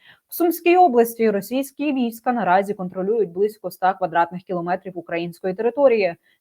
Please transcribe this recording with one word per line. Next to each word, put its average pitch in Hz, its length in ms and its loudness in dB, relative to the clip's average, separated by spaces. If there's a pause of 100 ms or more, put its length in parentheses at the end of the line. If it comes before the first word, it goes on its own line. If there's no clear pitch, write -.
(280)
В - 60 -16
Сумській 339 420 2
області 233 540 4
російські 269 640 -4
війська 240 400 -2
наразі 202 420 0
контролюють 185 580 -2
близько 196 360 -4
ста 185 260 -2
квадратних 170 480 -2
кілометрів 180 560 -6
української 170 560 -6
території 226 600 2 (260)